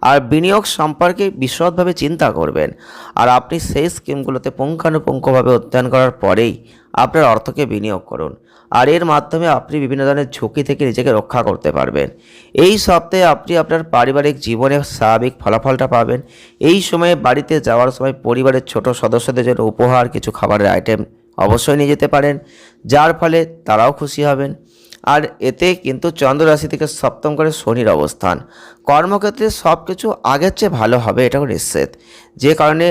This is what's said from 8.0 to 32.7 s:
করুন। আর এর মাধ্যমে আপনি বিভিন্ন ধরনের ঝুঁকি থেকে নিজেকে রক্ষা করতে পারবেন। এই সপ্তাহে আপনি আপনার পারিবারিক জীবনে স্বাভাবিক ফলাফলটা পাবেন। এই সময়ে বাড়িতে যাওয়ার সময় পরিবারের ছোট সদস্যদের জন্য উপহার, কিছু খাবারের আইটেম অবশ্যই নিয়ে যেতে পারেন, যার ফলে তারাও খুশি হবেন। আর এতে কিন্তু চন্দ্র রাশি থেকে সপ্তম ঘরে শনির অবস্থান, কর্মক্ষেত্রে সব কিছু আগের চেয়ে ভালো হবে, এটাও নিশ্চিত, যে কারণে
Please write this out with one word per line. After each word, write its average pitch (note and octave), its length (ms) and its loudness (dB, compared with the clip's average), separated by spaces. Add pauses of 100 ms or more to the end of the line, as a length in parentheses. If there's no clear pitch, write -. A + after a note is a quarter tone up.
করুন। D2+ 280 -8 (400)
আর B2 160 4
এর E3+ 160 2
মাধ্যমে D#3+ 440 0
আপনি D3 300 -2
বিভিন্ন C3+ 260 -4
ধরনের C#3 300 0
ঝুঁকি B2 280 -6
থেকে C#3 220 -4
নিজেকে B2 280 -2
রক্ষা A2 300 -2
করতে F2+ 300 -2
পারবেন। C2+ 360 -2 (460)
এই F#3 240 4
সপ্তাহে F#3 460 0 (100)
আপনি - 220 -8
আপনার D#3+ 260 0 (120)
পারিবারিক C3+ 460 2
জীবনে B2 360 -2 (120)
স্বাভাবিক A2+ 500 0
ফলাফলটা C3 500 0
পাবেন। B2 320 0 (400)
এই E3+ 220 4
সময়ে E3+ 400 2
বাড়িতে C3+ 380 0
যাওয়ার B2 360 2
সময় C3 260 -2
পরিবারের C3 440 2
ছোট G#2 200 -4 (120)
সদস্যদের A#2+ 480 0
জন্য B2 140 0 (120)
উপহার, B2 360 4
কিছু - 240 -6
খাবারের G2+ 420 2
আইটেম G#2+ 260 -2 (380)
অবশ্যই A#2 400 2
নিয়ে C#3+ 140 2
যেতে C#3+ 160 0
পারেন, C#3+ 260 2 (500)
যার D3 320 4
ফলে E3 220 0 (260)
তারাও A2+ 280 4
খুশি D3 320 -6
হবেন। C#3 280 0 (520)
আর D3 180 2 (260)
এতে D3 200 0 (160)
কিন্তু C3 220 -6 (140)
চন্দ্র C#3+ 260 2
রাশি D3+ 220 2
থেকে D3 180 -4 (140)
সপ্তম - 340 -2
ঘরে D#3 180 0
শনির A#2 360 -2
অবস্থান, D#2 480 0 (500)
কর্মক্ষেত্রে G3 600 0 (160)
সব E3+ 240 2
কিছু F#3+ 200 -6 (180)
আগের C#3+ 320 2
চেয়ে G3 220 -2
ভালো A2+ 200 2
হবে, A#2+ 260 0
এটাও C#3 220 0
নিশ্চিত, D#2+ 440 -4 (460)
যে C3+ 180 2
কারণে D#3 360 2